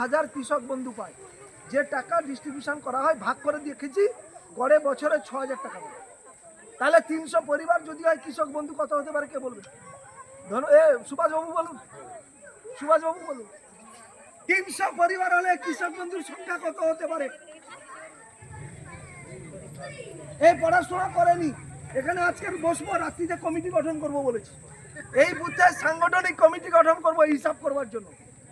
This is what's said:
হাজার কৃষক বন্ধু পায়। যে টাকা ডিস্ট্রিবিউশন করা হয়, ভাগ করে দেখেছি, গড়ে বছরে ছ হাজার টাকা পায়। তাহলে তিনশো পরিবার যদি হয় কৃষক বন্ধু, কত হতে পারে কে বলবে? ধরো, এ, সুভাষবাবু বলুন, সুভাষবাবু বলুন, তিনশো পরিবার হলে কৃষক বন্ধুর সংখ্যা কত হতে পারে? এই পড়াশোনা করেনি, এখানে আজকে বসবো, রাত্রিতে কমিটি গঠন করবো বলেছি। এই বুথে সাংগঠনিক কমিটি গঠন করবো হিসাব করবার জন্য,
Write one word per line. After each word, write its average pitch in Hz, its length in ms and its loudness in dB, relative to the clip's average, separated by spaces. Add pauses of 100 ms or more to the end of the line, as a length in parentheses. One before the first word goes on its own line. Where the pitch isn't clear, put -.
হাজার 294 280 2
কৃষক 277 380 -2
বন্ধু 262 280 -6
পায়। - 160 -12 (580)
যে 269 80 2 (140)
টাকা 277 220 -2 (120)
ডিস্ট্রিবিউশন 285 580 -6
করা 254 180 -2
হয়, 320 200 4
ভাগ 226 200 0
করে 294 140 0 (100)
দেখেছি, 285 340 -2 (560)
গড়ে 269 180 6 (120)
বছরে 302 280 0 (120)
ছ - 20 -18 (120)
হাজার 262 220 -6
টাকা - 200 -12
পায়। - 140 -14 (800)
তাহলে 302 200 6 (120)
তিনশো 320 280 -2 (120)
পরিবার 320 280 2 (100)
যদি 320 200 -10
হয় 320 160 2
কৃষক 302 320 -4
বন্ধু, 302 240 -6
কত 294 180 -4
হতে 285 160 -6
পারে 294 180 -2
কে 294 140 -8
বলবে? 220 160 -12 (880)
ধরো, 254 160 -2 (140)
এ, - 20 10 (260)
সুভাষবাবু 320 500 0
বলুন, 330 180 -4 (1000)
সুভাষবাবু 320 420 2 (100)
বলুন, 233 180 -12 (1000)
তিনশো 381 380 0 (140)
পরিবার 370 360 2
হলে 370 140 4 (140)
কৃষক 339 340 -2
বন্ধুর 349 300 -6
সংখ্যা 349 360 -8
কত 320 140 -6 (120)
হতে 320 220 -2
পারে? 294 140 -2 (3250)
এই 349 160 10
পড়াশোনা 349 540 2
করেনি, 349 340 4 (480)
এখানে 339 300 -2
আজকে 359 180 -4 (200)
বসবো, 339 260 0 (120)
রাত্রিতে 339 400 -4
কমিটি 339 320 -2
গঠন 311 280 2
করবো 285 240 -2
বলেছি। 233 240 -4 (680)
এই 349 160 6
বুথে 349 280 4 (160)
সাংগঠনিক 339 600 2
কমিটি 339 260 6 (100)
গঠন 320 260 8
করবো 320 180 4 (120)
হিসাব 302 300 0
করবার 277 300 -2
জন্য, 208 140 -12 (440)